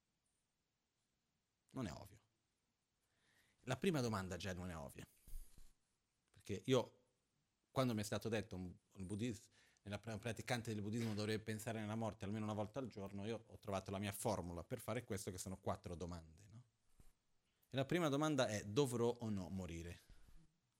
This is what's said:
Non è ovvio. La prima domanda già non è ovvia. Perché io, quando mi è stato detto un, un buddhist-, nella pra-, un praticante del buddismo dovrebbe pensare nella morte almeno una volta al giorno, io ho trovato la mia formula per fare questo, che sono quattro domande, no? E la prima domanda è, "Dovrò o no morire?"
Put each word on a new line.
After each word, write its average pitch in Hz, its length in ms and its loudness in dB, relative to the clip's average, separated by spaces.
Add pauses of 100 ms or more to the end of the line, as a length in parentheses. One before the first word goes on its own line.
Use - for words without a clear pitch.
(1700)
Non 131 180 -4
è 73 60 -6
ovvio. - 260 -14 (1400)
La 127 160 0
prima 160 240 6
domanda 95 340 2
già 95 160 -2
non 90 180 -2
è 85 60 -4
ovvia. - 320 -8 (1200)
Perché - 340 -6
io, 127 340 2 (720)
quando 127 240 4
mi 107 60 4
è - 20 2
stato 107 260 0
detto 104 260 0
un, 90 160 -4 (200)
un 95 160 -8
buddhist-, 107 420 -2 (320)
nella 101 160 -6
pra-, 110 160 -6
un - 60 -4
praticante 113 520 -2
del 104 120 -2
buddismo 110 320 0
dovrebbe 107 280 0
pensare 110 360 -2
nella 107 160 -2
morte 110 280 -2
almeno 107 220 0
una 107 80 0
volta 104 240 0
al 135 100 -2
giorno, 98 380 -4
io 113 220 -2
ho 95 100 -16
trovato 98 320 0
la 98 80 0
mia 101 140 2
formula 87 520 0
per 127 160 -4
fare 117 240 -2
questo, 101 280 -2
che 92 80 -6
sono 95 180 -4
quattro 90 380 -2
domande, 82 560 -8
no? 120 120 -16 (1040)
E 123 60 -8
la 131 100 4
prima 160 240 4
domanda 139 380 6
è, 104 160 0
"Dovrò 117 440 4
o 117 220 0
no 95 200 0
morire?" 85 540 -6 (760)